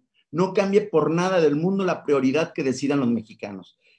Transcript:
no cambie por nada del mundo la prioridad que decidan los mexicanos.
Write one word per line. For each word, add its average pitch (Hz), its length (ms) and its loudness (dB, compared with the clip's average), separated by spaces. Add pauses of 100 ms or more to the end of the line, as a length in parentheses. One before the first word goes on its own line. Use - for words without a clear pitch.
(320)
no 180 220 -2
cambie 196 280 2
por 156 300 0
nada 180 300 0
del 147 140 4
mundo 190 280 -2
la 175 200 -2
prioridad 139 500 0
que 160 100 -4
decidan 135 360 -2
los 123 100 0
mexicanos. 104 720 -8 (200)